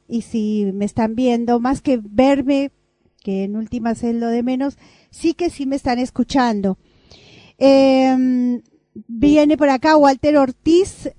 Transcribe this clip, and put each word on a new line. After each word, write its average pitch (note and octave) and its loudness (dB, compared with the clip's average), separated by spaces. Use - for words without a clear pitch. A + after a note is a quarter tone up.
y A#3 -6
si G#3+ -4
me G3+ -4
están A3 -4
viendo, A#3+ 0
más C4 -4
que B3+ -2
verme, C4+ 0
que F#3+ -4
en G3+ -8
últimas A3 -6
es A#3 -4
lo A#3 -4
de A#3+ -2
menos, C4 -4
sí - -4
que F4 -4
sí C#4 -8
me C4+ -4
están B3 -4
escuchando. A#3+ -2
Em, C4 2
viene D4 2
por C#4+ 2
acá C#4 2
Walter D4 2
Ortiz, D#4 0